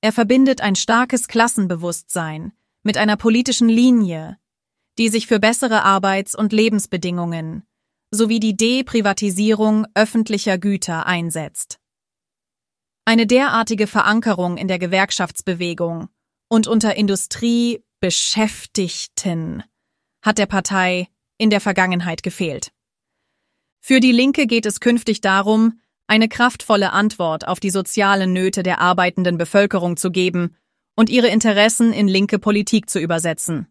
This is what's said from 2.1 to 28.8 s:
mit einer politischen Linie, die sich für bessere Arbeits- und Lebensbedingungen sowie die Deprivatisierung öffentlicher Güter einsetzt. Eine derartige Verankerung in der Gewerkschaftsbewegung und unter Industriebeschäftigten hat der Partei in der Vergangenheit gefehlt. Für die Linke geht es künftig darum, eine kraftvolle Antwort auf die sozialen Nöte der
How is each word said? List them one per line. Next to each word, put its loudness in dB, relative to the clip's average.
mit -2
einer 0
politischen 2
Linie, 2
die 4
sich -2
für 2
bessere 2
Arbeits- 2
und -2
Lebensbedingungen -2
sowie 0
die 0
Deprivatisierung 0
öffentlicher 0
Güter -4
einsetzt. -6
Eine 4
derartige 2
Verankerung 0
in -6
der -2
Gewerkschaftsbewegung -4
und 2
unter 0
Industriebeschäftigten -4
hat 0
der 2
Partei -2
in 2
der 2
Vergangenheit -2
gefehlt. -6
Für 2
die 4
Linke 2
geht 0
es -4
künftig 0
darum, 2
eine 4
kraftvolle 0
Antwort -2
auf -4
die -2
sozialen 0
Nöte -2
der -2